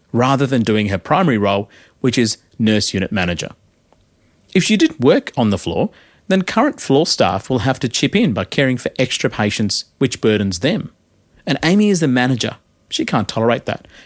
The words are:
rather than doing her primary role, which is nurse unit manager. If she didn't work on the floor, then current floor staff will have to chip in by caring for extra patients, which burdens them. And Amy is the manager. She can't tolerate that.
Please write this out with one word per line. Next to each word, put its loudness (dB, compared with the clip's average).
rather 2
than 0
doing 0
her -2
primary 0
role, 0
which 0
is 0
nurse 2
unit -4
manager. -4
If 2
she 2
didn't 0
work 2
on 2
the 0
floor, -4
then 2
current -2
floor 2
staff -2
will 0
have -2
to -2
chip -2
in 2
by -2
caring 0
for -4
extra -2
patients, -2
which -2
burdens 0
them. -2
And -2
Amy 4
is 2
the 2
manager. 0
She -4
can't -2
tolerate 0
that. -8